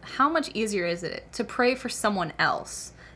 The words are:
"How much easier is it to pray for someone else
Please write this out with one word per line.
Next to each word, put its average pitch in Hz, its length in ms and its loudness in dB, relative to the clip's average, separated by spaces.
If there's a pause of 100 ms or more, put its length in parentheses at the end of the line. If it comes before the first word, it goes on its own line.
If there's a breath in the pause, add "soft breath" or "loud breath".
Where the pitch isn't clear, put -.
"How - 280 2
much 320 240 0
easier 202 320 0
is 175 180 -2
it - 300 -8
to 240 120 -2
pray 247 300 2
for 254 140 -8
someone 190 480 0
else - 540 0 (240 loud breath)